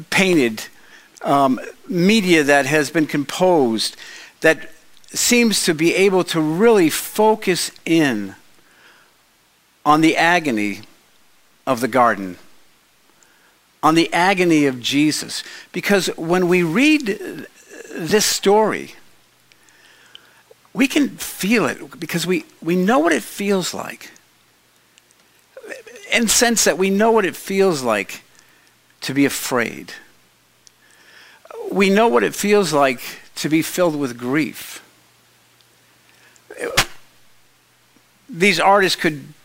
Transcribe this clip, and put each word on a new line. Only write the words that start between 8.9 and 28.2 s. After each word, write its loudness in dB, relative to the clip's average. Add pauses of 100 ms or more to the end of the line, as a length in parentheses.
on 4
the 4
agony 0 (840)
of -2
the -2
garden, 0 (1400)
on 4
the 2
agony 2
of -2
Jesus. -2 (280)
Because 0 (100)
when 0
we 4
read 0 (440)
this 0
story, 0 (1800)
we 0
can 0
feel -2
it -8
because -6
we, -2 (160)
we -2
know 2
what 2
it -2
feels -4
like. -12 (2000)
In 0
the 0
sense 2
that 2
we 0
know 2
what 2
it -6
feels 0
like -4 (800)